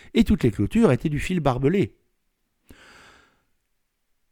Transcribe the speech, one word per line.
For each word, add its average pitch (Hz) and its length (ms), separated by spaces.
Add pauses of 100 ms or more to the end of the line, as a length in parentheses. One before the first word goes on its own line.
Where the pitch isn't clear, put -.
(140)
et 226 100
toutes - 180
les 123 80
clôtures 175 400
étaient 127 180
du 147 120
fil 185 180
barbelé. 139 580 (2250)